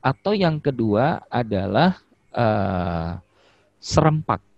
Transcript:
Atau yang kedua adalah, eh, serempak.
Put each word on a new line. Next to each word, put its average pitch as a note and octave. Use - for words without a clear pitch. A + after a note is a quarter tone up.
Atau F#3+
yang D#3+
kedua A#2
adalah, A2
eh, F2+
serempak. D#3